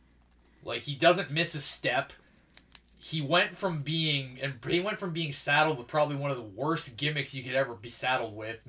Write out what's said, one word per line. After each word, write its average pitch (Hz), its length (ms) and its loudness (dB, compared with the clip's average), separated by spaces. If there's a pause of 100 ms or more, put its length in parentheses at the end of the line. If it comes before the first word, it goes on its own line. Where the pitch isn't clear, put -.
(640)
Like, 120 160 -4
he 143 140 -6
doesn't 170 360 6
miss 160 240 0
a 143 60 -4
step. - 540 0 (800)
He - 240 -6
went 175 340 4
from 170 280 -2
being, 143 580 0
and 135 140 -4 (120)
he 165 140 4
went 202 180 -2
from 185 140 -4
being 160 180 -2
saddled 147 460 4
with 120 100 -10
probably 147 300 2
one 143 140 -2
of 127 80 -4
the 117 40 -8
worst 123 540 -2
gimmicks 147 380 -2
you 131 100 -8
could 127 100 -4
ever 131 200 2
be 107 160 -12
saddled 120 440 -2
with, 110 340 -8